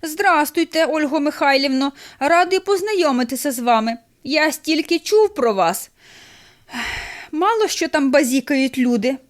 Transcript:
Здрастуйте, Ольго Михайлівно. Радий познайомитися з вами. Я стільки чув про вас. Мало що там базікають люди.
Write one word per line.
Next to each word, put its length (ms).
Здрастуйте, 840
Ольго 340
Михайлівно. 720
Радий 400
познайомитися 920
з 80
вами. 380
Я 280
стільки 480
чув 340
про 200
вас. 380
Мало 360
що 200
там 240
базікають 640
люди. 400